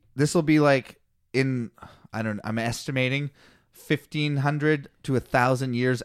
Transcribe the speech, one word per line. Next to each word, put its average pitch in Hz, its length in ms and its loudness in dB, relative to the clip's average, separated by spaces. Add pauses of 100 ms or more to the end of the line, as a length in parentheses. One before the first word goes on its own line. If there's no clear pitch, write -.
(160)
this 143 180 0
will 175 80 2
be, 151 160 4
like, 143 420 2 (320)
in, 127 380 -2 (420)
I 110 100 -6
don't, 107 220 -6
I'm 110 140 -4
estimating 131 720 -4 (400)
fifteen 147 680 -2
hundred 147 500 0 (140)
to 131 140 0
a 117 40 2
thousand 127 540 0
years 123 300 0